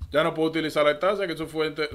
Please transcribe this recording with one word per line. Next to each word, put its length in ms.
ya 120
no 100
puede 160
utilizar 360
lactasa, 420
que 60
es 60
su 80
fuente, 480